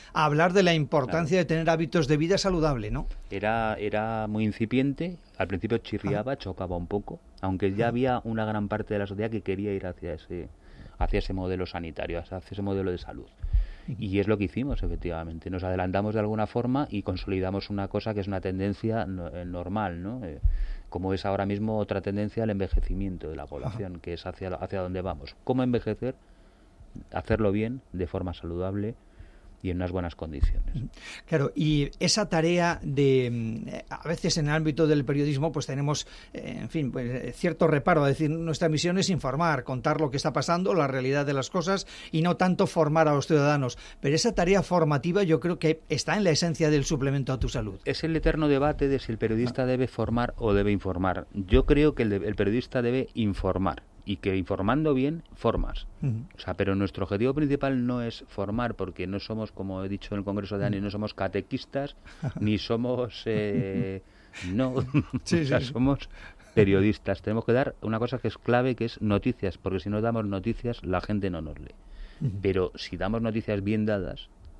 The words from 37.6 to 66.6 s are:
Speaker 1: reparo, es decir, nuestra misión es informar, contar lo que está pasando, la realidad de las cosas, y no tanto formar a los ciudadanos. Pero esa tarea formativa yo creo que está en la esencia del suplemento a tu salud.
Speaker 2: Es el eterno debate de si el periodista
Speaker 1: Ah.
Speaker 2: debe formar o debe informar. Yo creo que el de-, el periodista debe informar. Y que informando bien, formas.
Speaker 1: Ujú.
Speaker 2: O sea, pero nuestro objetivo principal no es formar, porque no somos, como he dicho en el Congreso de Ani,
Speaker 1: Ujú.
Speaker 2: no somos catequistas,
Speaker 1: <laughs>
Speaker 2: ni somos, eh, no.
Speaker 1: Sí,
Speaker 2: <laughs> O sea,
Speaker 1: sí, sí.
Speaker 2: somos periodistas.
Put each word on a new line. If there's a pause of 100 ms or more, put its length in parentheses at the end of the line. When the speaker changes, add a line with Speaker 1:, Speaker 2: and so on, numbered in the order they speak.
Speaker 1:
reparo,
es
decir,
nuestra
misión
es
informar,
contar
lo
que
está
pasando,
la
realidad
de
las
cosas, (240)
y
no
tanto
formar
a
los
ciudadanos. (220)
Pero
esa
tarea
formativa
yo
creo
que
está
en
la
esencia
del
suplemento
a
tu
salud.
Speaker 2:
Es
el
eterno
debate
de
si
el
periodista
Speaker 1:
Ah.
Speaker 2:
debe
formar
o
debe
informar.
Yo
creo
que
el
de-,
el
periodista
debe
informar. (260)
Y
que
informando
bien, (100)
formas. (160)
Speaker 1:
Ujú. (240)
Speaker 2:
O
sea,
pero
nuestro
objetivo
principal
no
es
formar,
porque
no
somos,
como
he
dicho
en
el
Congreso
de
Ani,
Speaker 1:
Ujú.
Speaker 2:
no
somos
catequistas, (260)
Speaker 1:
<laughs>
Speaker 2:
ni
somos,
eh, (500)
no. (480)
Speaker 1:
Sí,
Speaker 2:
<laughs>
O
sea,
Speaker 1:
sí,
sí.
Speaker 2:
somos (460)
periodistas.